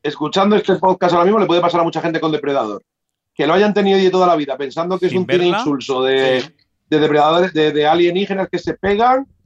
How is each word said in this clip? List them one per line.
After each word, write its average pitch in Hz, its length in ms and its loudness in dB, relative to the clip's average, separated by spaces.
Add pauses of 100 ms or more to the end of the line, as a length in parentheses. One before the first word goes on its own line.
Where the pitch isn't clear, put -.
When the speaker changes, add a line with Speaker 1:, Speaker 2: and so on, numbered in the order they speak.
Speaker 1:
escuchando 190 540 0
este 190 220 0
podcast 185 360 0
ahora 175 120 2
mismo, 208 140 2
le 196 80 0
puede 170 140 2
pasar 175 200 0
a - 20 0
mucha 165 180 -4
gente 165 200 -4
con 160 100 -2
Depredador. 131 500 -4 (540)
Que 151 100 -2
lo 156 80 2
hayan 202 200 2
tenido 196 260 2
de 185 100 2
toda 185 160 2
la 170 120 4
vida, 139 200 -4
pensando 160 400 -4
que 185 100 -2
es 156 40 -6
Speaker 2:
Sin 185 100 -2
Speaker 1:
un 180 60 -6
cine - 160 2
Speaker 2:
verla, 180 160 0
Speaker 1:
insulso 139 440 -4
de, 131 380 2
Speaker 2:
sí. - 80 -10 (400)
Speaker 1:
de 156 100 2
depredadores, 156 540 2
de, 151 200 0
de 147 120 0
alienígenas 175 640 0
que 180 80 -6
se - 180 -8
pegan 233 520 0 (180)